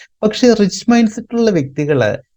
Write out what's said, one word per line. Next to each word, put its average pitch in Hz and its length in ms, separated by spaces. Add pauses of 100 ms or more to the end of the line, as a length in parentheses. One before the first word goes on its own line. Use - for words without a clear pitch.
(220)
പക്ഷേ 226 320
റിച്ച് 208 360
മൈൻഡ് 233 200
സെറ്റ് - 260
ഉള്ള 226 140
വ്യക്തികള് 139 680 (200)